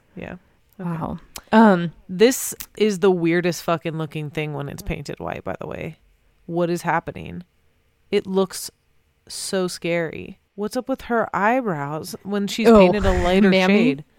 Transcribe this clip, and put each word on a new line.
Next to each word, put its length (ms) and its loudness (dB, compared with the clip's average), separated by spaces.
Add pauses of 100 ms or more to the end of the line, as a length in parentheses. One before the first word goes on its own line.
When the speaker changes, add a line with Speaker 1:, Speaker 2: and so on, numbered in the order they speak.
(160)
Speaker 1:
Yeah. 180 -12 (460)
Okay. 100 -8
Speaker 2:
Wow. 280 -6 (340)
Um, 400 6 (160)
Speaker 1:
This 460 2 (240)
is 220 0
the 100 4
weirdest 540 0
fucking 340 -4
looking 320 -8
thing 240 -6
when 160 -8
it's 140 -14
painted 360 -8
white, 240 -8
by 160 -8
the 60 -10
way. 320 -10 (480)
What 240 -2
is 140 -4
happening? 600 -6 (680)
It 160 0
looks 420 -2 (580)
so 400 -4
scary. 720 -6 (140)
What's 240 -6
up 100 -6
with 160 -4
her 320 -2
eyebrows 880 -2
when 240 -4
she's 220 2
Speaker 2:
Oh, 100 10
Speaker 1:
painted 280 6
a 180 4
lighter 260 4
Speaker 2:
Mammy? 240 4
Speaker 1:
shade? 300 2 (160)